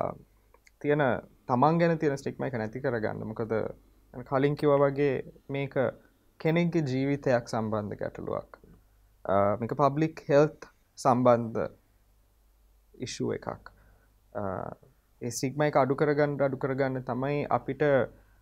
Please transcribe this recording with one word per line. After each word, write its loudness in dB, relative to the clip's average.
තියෙන, 2
තමන් 4
ගැන 2
තියෙන 0
ස්ටිග්මා -6
එක -4
නැති -6
කරගන්න. -4
මොකද -6
කලින් 0
කිව්වා 4
වගේ 2
මේක -6
කෙනෙක්ගේ 2
ජීවිතයක් 0
සම්බන්ධ -2
ගැටලුවක්. -8
අ, 2
මේක -6
පබ්ලික් 0
හෙල්ත් 4
සම්බන්ධ 4
ඉෂුව -6
එකක්. -8
අ, -6
ඒ -6
ස්ටිග්මා -2
එක 0
අඩු 4
කරගන්න, 2
අඩු 0
කරගන්න -2
තමයි -4
අපිට -2